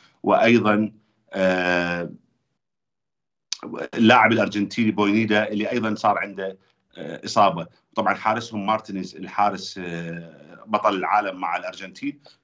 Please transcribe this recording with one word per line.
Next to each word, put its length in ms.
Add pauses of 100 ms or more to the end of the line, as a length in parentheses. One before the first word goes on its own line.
(240)
وأيضا، 680 (420)
آه، 760 (1800)
اللاعب 380
الأرجنتيني 600
بوينيدا 560
اللي 240
أيضا 240
صار 220
عنده، 400 (400)
آه، 280
إصابة. 420 (280)
طبعا 180
حارسهم 520
مارتينيز 500
الحارس، 680
آه، 840
بطل 280
العالم 440
مع 180
الأرجنتين. 640 (240)